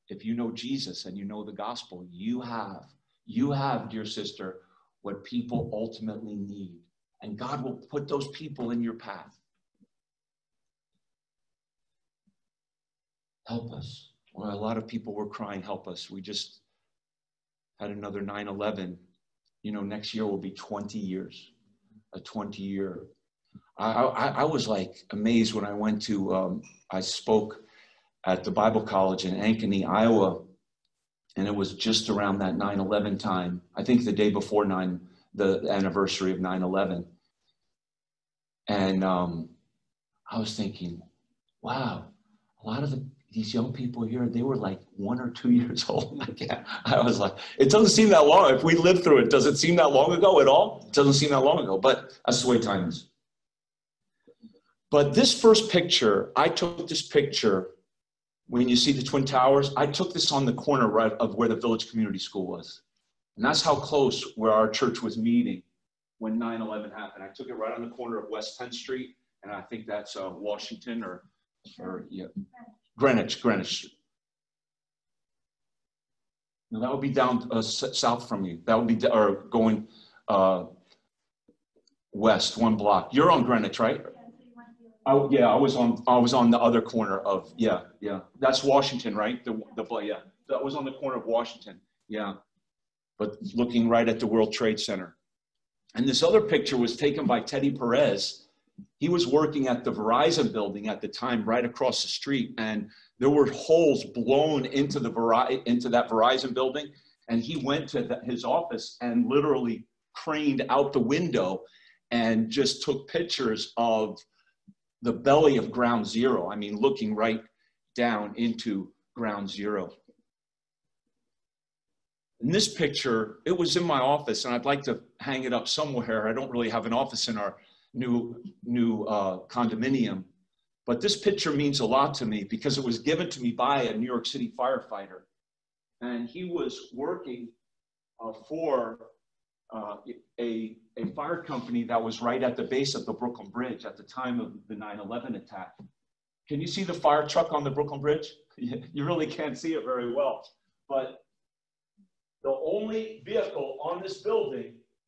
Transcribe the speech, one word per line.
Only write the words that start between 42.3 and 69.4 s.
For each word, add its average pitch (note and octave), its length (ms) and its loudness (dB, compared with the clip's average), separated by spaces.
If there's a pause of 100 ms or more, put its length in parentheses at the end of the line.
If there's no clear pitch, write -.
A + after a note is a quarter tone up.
a A2 40 -14
lot A#2+ 180 -4
of C3+ 80 -2
the, B2 120 -6 (280)
these A2 220 -4
young A#2+ 180 0
people A#2+ 300 -6
here, A#2+ 260 -2
they A#2 140 -2
were, C3+ 140 0
like, G2 220 -4 (160)
one A2 240 -4
or B2 120 -6
two - 200 -2
<laughs> A#2+ 100 8
years - 280 -2
old." - 300 -2
Like, - 200 -8
yeah. - 260 -6 (200)
I C3 160 4
was A#2 180 4
like, G2 160 -2 (240)
"It C#3 120 8
doesn't G#3+ 180 8
seem G#3+ 220 8
that D#3+ 160 10
long. F3 280 10
If E3 80 2
we E3 140 6
lived F3 260 6
through C#3+ 180 10
it, A#2 100 4
does C#3 160 6
it D3 100 4
seem E3+ 200 4
that D#3 140 8
long C#3+ 220 6
ago E3+ 280 8
at C3 60 8
all?" D#3+ 400 6
It - 60 -20
doesn't C#3 220 8
seem C#3+ 160 4
that C3+ 100 4
long D3 200 4
ago, F#2+ 180 0
but - 340 2 (140)
that's B2 160 2
the B2+ 60 0
way A#2+ 100 6
time G2 300 0
is. - 200 -10 (1800)
But C#3+ 240 6
this C4 260 6
first A3 300 8
picture, B2+ 640 4
I D3+ 140 4
took E3+ 360 -4
this - 220 -6
picture A2+ 640 2 (800)
when B2 200 2
you B2 80 4
see C#3+ 160 4
the C3+ 100 -2
Twin C3+ 220 0
Towers. C#3 540 4
I D3 80 2
took F3 260 -2
this - 180 0
on C#3 140 2
the A#2+ 80 2
corner B2+ 360 2
right A2 240 2
of G#2+ 240 -2
where A#2 120 4
the A2 80 0
Village A2+ 340 -2
Community G#2 280 -2
School F#2 280 -8
was. F2 360 -12 (560)
And A2 80 0
that's D3 160 2
how D3+ 120 4
close C#3+ 640 0
where A2 160 4
our A2 160 6
church A#2 340 -2
was A2 140 -4
meeting A2 460 2 (560)
when A2+ 200 -4
nine A2+ 220 -4
eleven G#2+ 300 -8
happened. G2+ 340 -14
I G2 40 -14
took B2+ 200 -16
it A#2+ 60 -12
right A2 200 -6
on A#2 60 -8
the A#2 160 -8
corner A#2 220 -6
of G2+ 100 -10
West G#2+ 300 -10
Tenth B2 160 -12
Street, B2+ 420 -10 (260)